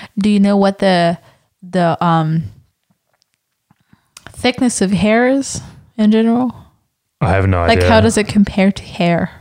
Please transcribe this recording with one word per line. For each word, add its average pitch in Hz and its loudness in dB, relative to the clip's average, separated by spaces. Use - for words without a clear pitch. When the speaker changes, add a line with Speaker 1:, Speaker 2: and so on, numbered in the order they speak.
Speaker 1:
Do 208 0
you 208 2
know 202 2
what 196 0
the, 175 0
the, 175 -2
um, 160 0
thickness - -4
of 190 0
hair 214 2
is 269 -4
in 214 2
general? 226 0
Speaker 2:
I - 0
have 95 2
no 90 0
Speaker 1:
Like, - 2
Speaker 2:
idea. 90 2
Speaker 1:
how 220 4
does 220 0
it 208 -2
compare 202 0
to - -14
hair? 170 -2